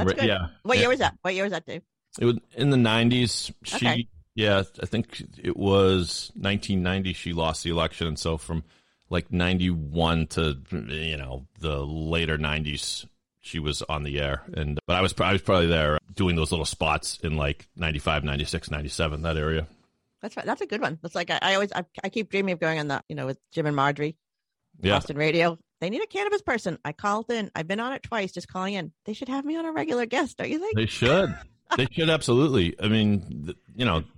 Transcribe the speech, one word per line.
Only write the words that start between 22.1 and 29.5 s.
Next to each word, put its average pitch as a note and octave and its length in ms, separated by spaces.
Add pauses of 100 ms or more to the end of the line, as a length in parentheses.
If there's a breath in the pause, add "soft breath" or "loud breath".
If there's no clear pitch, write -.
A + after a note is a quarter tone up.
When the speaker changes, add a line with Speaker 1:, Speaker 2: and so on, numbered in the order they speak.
Speaker 1:
dreaming G3 220
of E3 80
going D#3+ 200
on D3 100
the, C#3 180
you D#3 80
know, C#3 100
with C3+ 140 (140)
Jim D#3+ 140
and D3 80
Marjorie, C#3+ 420 (640)
Speaker 2:
Yeah. G2 140
Speaker 1:
Boston C#3 220
Radio. E3 400 (220)
They E3+ 100
need C4 120
a A4 60
cannabis G4+ 340
person. G#3+ 420
I D3 80
called G#3+ 400
in. A3 240
I've D#3+ 140
been G3+ 100
on B3 140
it C4 100
twice, G3+ 300
just - 160
calling F#3+ 240
in. E3 180 (140)
They G#3+ 80
should B3+ 160
have C#4 160
me D#4 100